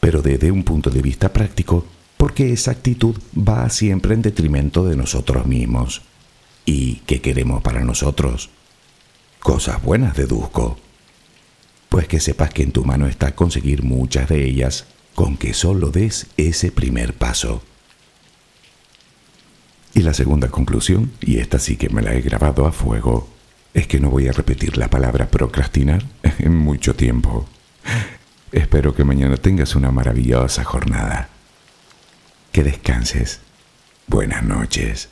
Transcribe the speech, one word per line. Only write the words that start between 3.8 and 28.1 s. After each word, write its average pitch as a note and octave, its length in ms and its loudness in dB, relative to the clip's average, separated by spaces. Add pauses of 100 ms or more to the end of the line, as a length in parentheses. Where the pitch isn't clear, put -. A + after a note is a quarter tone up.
en A2+ 80 0
detrimento D2 640 2
de E2+ 120 0
nosotros B1 500 -2
mismos. A#1+ 560 -2 (640)
¿Y C2 320 0 (100)
qué C2 140 0
queremos B1+ 420 -2
para A#1+ 220 -2
nosotros? B1+ 640 -2 (920)
Cosas - 420 -2
buenas, G#2 320 0
deduzco. B1 640 -2 (1080)
Pues E2+ 180 2
que D#2 140 0
sepas D2 300 0
que D2+ 120 -2
en C#2 100 0
tu B1+ 120 0
mano C2+ 220 2
está C2+ 280 -2
conseguir C#2 480 0
muchas B1+ 460 0
de D2 160 2
ellas B1+ 420 -2 (280)
con C#2+ 220 0
que - 180 -4
solo F2 360 0
des G2+ 360 -2 (100)
ese E2 340 0
primer A#1 440 -2
paso. A1+ 480 -4 (2250)
Y - 80 6
la D#2 120 2
segunda C#2 340 2
conclusión, F#2 720 0
y A1+ 180 0
esta A1+ 200 0
sí A1+ 180 -2
que - 120 -2
me A1 140 0
la G#1+ 120 -2
he B1 60 2
grabado C2 460 2
a D#2+ 60 2
fuego, A1 560 -2 (460)
es - 120 2
que C2+ 140 0
no C#2 100 2
voy C2+ 180 2
a B1+ 40 0
repetir - 440 -2
la A#1 120 -2
palabra B1 420 0
procrastinar C#2 760 0 (180)
<laughs> D2+ 160 0
en E2 180 2
mucho D2 380 0
tiempo. A#1+ 540 0 (1040)